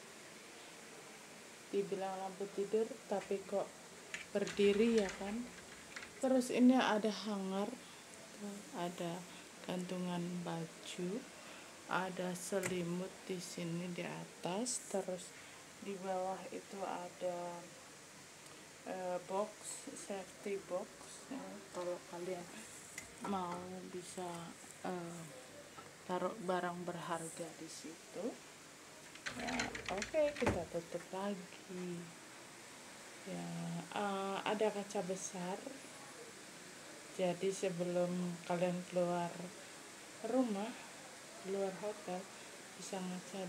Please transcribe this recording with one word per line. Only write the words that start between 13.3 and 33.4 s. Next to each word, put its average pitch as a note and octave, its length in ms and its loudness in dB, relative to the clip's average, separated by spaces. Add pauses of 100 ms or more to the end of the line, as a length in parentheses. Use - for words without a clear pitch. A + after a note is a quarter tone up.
sini F3 500 -2
di F3 140 -2
atas. E3 840 -2
Terus F#3 460 -2 (500)
di G3 160 -2
bawah F#3 380 2 (160)
itu F#3+ 320 -6
ada, F3 760 -2 (1300)
eh, F#3 300 0 (100)
box, G3+ 240 2 (460)
safety G3 720 -4
box. F#3+ 180 0 (400)
Ya, C4 140 -4 (320)
kalau F3+ 240 0 (160)
kalian F3 320 -2 (800)
mau F3+ 320 2 (320)
bisa, F3+ 640 -4 (320)
eh, E3+ 340 -2 (840)
taruh F3+ 400 2
barang F3+ 400 2
berharga E3 640 -2 (100)
di D#3 80 -8
situ. E3 720 -6 (1040)
Ya, B3 160 0 (400)
oke, D4 400 4
kita F#3+ 320 6
tutup E3+ 400 -2
lagi. F3+ 880 -2 (1300)
Ya, F3 240 0 (480)